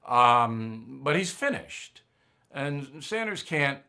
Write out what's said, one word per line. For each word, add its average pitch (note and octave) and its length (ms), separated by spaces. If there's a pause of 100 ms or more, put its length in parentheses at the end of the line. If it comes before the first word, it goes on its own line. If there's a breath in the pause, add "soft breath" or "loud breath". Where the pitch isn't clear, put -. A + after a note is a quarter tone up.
Um, A#2+ 960
but D3 120
he's F3+ 160
finished. - 680 (500)
And C#3+ 520
Sanders G#3+ 400
can't C#3+ 460